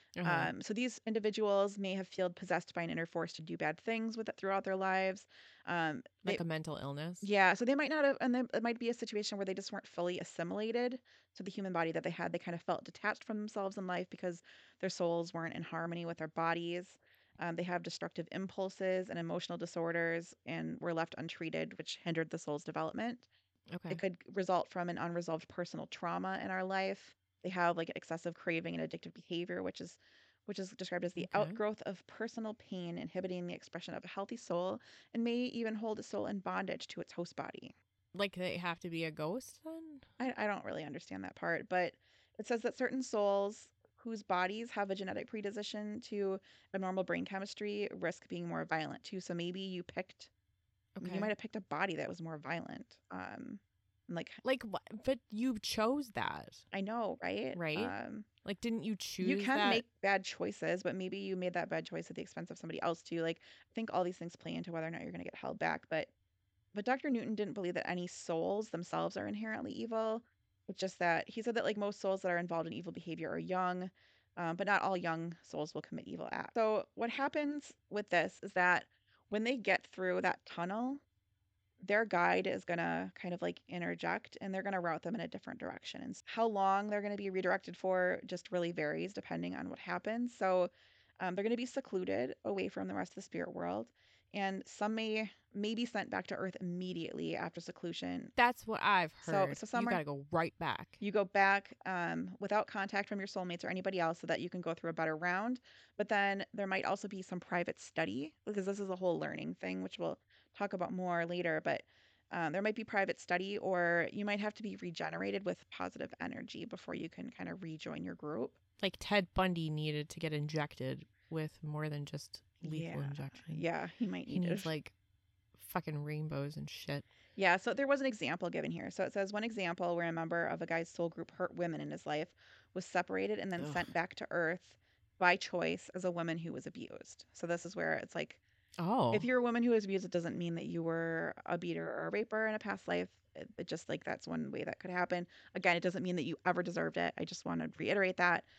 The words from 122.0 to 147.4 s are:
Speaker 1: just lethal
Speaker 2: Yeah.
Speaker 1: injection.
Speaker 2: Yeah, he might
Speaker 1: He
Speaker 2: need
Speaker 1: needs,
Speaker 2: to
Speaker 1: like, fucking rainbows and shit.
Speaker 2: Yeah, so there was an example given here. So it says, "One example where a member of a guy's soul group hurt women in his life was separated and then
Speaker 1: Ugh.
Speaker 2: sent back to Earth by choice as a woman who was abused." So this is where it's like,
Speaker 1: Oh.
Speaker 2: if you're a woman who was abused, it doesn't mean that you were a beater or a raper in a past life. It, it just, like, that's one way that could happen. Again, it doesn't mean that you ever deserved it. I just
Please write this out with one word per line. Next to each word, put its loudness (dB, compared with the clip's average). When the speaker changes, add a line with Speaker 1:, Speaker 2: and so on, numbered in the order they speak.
Speaker 1:
just -10
lethal -4
Speaker 2:
Yeah. -2
Speaker 1:
injection. -6
Speaker 2:
Yeah, 0
he 2
might -4
Speaker 1:
He 0
Speaker 2:
need 4
Speaker 1:
needs, 0
Speaker 2:
to 0
Speaker 1:
like, -2
fucking -2
rainbows -2
and -6
shit. -6
Speaker 2:
Yeah, 6
so 0
there 2
was 6
an 2
example -2
given -2
here. -6
So -2
it -2
says, 0
"One 0
example 0
where 2
a 0
member 0
of -2
a -4
guy's 0
soul 0
group -10
hurt -2
women 0
in -6
his -8
life -2
was -4
separated 0
and -2
then -2
Speaker 1:
Ugh. -4
Speaker 2:
sent -2
back 0
to -8
Earth 0
by 8
choice 0
as -2
a 2
woman 0
who -6
was -8
abused." -12
So -8
this 0
is -10
where 2
it's -4
like, -4
Speaker 1:
Oh. 6
Speaker 2:
if 4
you're 6
a 4
woman 4
who 8
was 8
abused, 2
it -6
doesn't 2
mean 0
that -2
you -2
were 0
a 0
beater -2
or -2
a -2
raper 2
in 2
a -2
past -4
life. 0
It, -10
it -6
just, -6
like, -4
that's -4
one -2
way -2
that -6
could -8
happen. 0
Again, 6
it 0
doesn't 2
mean 2
that 2
you -2
ever 4
deserved 0
it. 2
I -4
just -8